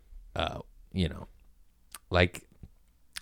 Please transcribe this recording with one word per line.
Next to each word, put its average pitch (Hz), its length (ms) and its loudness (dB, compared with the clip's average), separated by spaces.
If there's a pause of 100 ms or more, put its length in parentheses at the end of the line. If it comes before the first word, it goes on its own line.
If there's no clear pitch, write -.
(360)
uh, 82 240 -4 (320)
you 90 160 2
know, - 180 -10 (840)
like, 90 340 4 (760)